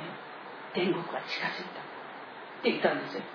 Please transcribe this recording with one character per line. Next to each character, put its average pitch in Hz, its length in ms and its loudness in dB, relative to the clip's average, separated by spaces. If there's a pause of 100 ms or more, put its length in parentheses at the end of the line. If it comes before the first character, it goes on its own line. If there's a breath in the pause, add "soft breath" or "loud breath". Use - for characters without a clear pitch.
(720)
天 185 180 6
国 165 140 2
が - 160 -2
近 - 260 -2
づ - 140 -2
い - 20 -6 (100)
た。 - 80 -6
っ - 800 -10
て 240 60 8
言 - 100 4
っ - 20 4
た 165 120 8
ん 139 60 2
で 143 100 -2
す - 60 -4
よ。 - 80 -2 (120)